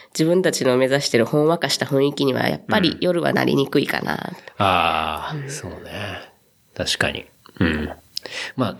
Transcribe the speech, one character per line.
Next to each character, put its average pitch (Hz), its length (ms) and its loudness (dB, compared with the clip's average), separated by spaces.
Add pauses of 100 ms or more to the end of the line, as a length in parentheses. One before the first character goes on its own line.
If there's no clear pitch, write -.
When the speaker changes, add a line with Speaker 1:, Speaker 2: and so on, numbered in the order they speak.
(140)
Speaker 1:
自 160 100 2
分 180 180 4
た 170 80 2
ち - 140 -4
の 127 120 4
目 131 100 4
指 143 160 2
し - 80 -2
て 123 80 4
る 113 80 4
ほ 147 120 0
ん 151 80 4
わ 170 120 2
か 139 100 -2
し - 100 0
た - 80 -2
雰 139 160 2
囲 143 100 2
気 143 120 -2
に 127 100 2
は、 120 140 0
や - 80 0
っ - 120 -12
ぱ 208 120 2
り 170 200 2
夜 170 220 0
は 139 100 0
な 131 120 2
り 131 100 2
に 139 140 2
く 143 120 2
い - 60 -2
か - 140 -2
な。 - 140 -4
Speaker 2:
う - 20 -4
ん。 - 20 -8 (400)
あ 82 720 2
あ、 156 60 -8
Speaker 1:
う 139 100 -8
ん。 - 20 -10
Speaker 2:
そ 139 200 -10
う - 20 -8
ね。 82 80 -12 (1000)
確 - 220 -4
か - 140 0
に。 - 140 -10 (340)
う 92 40 4
ん。 76 240 0 (680)
ま 127 100 0
あ、 95 140 -6